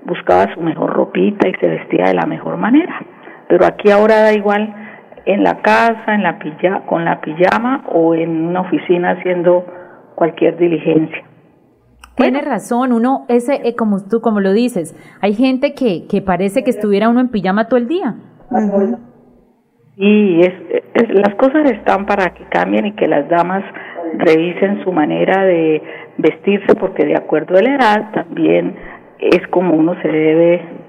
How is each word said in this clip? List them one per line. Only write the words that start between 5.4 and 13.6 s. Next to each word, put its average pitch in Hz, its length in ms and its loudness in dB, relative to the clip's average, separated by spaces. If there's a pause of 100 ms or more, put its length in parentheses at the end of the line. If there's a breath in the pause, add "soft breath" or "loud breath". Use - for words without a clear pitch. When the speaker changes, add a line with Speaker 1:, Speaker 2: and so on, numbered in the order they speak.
Speaker 1:
la 170 180 0
casa, 220 520 2
en 208 80 0
la 165 160 -2
pilla-, 180 480 -4
con 165 200 -2
la 170 160 -2
pijama 196 720 0
o 165 220 4
en 165 320 -2
una 180 160 -2
oficina 180 500 0
haciendo 180 540 0 (500 loud breath)
cualquier 165 420 0
diligencia. 160 680 0 (920)
Speaker 2:
Tiene 262 240 0
Speaker 1:
Bueno. 294 120 -4
Speaker 2:
razón, 247 400 -2
uno, 254 380 0
ese, 240 380 0